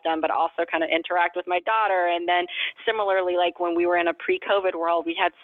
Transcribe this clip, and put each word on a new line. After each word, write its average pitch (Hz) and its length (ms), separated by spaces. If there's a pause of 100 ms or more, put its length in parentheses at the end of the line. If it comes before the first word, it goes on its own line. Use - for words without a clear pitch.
done, 160 160
but 160 100
also 165 400
kind 165 140
of - 40
interact 175 460
with 180 120
my 180 180
daughter. 196 420
And 175 220
then 175 160 (400)
similarly, 190 500
like, 175 240
when 175 160
we 175 100
were 175 120
in 170 100
a 165 60
pre-covid 185 640
world, 165 300
we 165 140
had 175 140 (100)